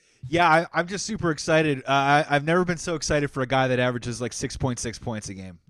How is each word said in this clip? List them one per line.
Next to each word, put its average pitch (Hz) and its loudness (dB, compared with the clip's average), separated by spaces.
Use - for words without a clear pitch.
Yeah, 170 4
I, 165 4
I'm 170 0
just 190 -6
super 170 -2
excited. 156 2
Uh, 131 -4
I, 139 4
I've 143 2
never 175 4
been 175 -2
so 175 -4
excited 147 0
for 135 -4
a 127 -2
guy 131 2
that 127 2
averages, 120 -2
like, 120 -6
six - -6
point 127 -2
six 117 -8
points 107 -8
a 101 -10
game, 92 -16